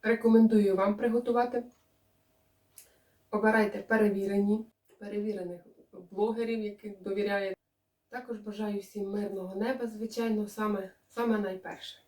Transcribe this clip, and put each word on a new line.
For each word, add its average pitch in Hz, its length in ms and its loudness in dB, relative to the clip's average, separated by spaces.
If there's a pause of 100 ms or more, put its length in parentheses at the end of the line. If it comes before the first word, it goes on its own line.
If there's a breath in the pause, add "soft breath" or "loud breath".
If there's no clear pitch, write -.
Рекомендую 220 720 6
вам 202 200 2
приготувати. 240 680 0 (1700 soft breath)
Обирайте 214 480 2
перевірені, 202 880 2 (320)
перевірених 208 640 -6 (500)
блогерів, 220 500 -2
яким 208 400 -10
довіряєте. 196 540 -2 (540)
Також 240 300 -10
бажаю 208 420 -6
всім 196 300 -8
мирного 190 460 -6
неба, 240 300 -4
звичайно, 220 600 -4
саме, 208 440 -4 (180)
саме 226 300 0
найперше. 185 680 -8